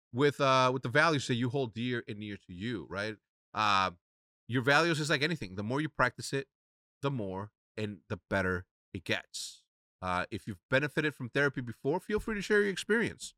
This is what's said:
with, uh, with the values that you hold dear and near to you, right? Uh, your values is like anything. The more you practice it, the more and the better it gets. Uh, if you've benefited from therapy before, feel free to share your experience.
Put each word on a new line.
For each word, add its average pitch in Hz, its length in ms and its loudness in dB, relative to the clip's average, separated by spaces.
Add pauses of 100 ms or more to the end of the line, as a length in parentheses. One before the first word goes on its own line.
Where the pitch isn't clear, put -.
(140)
with, 139 260 4
uh, 131 320 6
with 131 100 -4
the 135 60 -4
values 151 380 4
that 131 80 0
you 120 160 0
hold 127 240 -2
dear 120 340 -4
and 107 100 -10
near 104 180 -8 (100)
to 95 60 -16
you, 92 360 -6
right? 104 280 -6 (360)
Uh, 98 380 4 (580)
your 123 140 -2
values 151 360 4
is 151 120 -2
like 147 120 0
anything. 139 340 -4
The 101 60 -4
more 123 180 -2
you 156 100 -2
practice - 420 -2
it, 139 140 -4 (560)
the 143 80 0
more 101 400 -6 (260)
and 104 220 -6 (100)
the 101 100 -6 (120)
better 92 340 2 (300)
it 92 100 -10
gets. - 580 -6 (380)
Uh, 90 300 -2
if - 160 -8
you've 101 140 -10 (100)
benefited 147 440 0
from 127 160 -10
therapy 139 300 0
before, 131 380 -4
feel 208 220 -4
free 226 160 -6
to 202 60 -6
share 208 180 4
your 208 100 2
experience. 196 680 -2